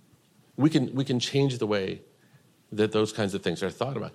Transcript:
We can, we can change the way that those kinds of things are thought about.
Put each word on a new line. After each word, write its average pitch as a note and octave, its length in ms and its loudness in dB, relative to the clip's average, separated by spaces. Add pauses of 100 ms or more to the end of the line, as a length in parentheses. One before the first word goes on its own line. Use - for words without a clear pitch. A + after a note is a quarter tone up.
(560)
We C#3+ 140 4
can, C3+ 240 2
we C3+ 100 0
can C3 140 0
change C3+ 400 0
the A#2+ 80 0
way G2 360 -2 (680)
that G#2+ 220 2
those G#2+ 200 2
kinds G2 220 -2
of F#2+ 80 -6
things E2+ 220 -2
are - 60 -2
thought C3 260 -4
about. F#2+ 180 -8